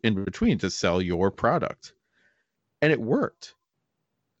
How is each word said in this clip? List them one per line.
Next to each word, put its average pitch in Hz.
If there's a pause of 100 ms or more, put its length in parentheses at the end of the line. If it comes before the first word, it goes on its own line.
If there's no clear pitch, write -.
in 98
between 135
to 95
sell 90
your 90
product. - (880)
And 156
it 123
worked. 139 (880)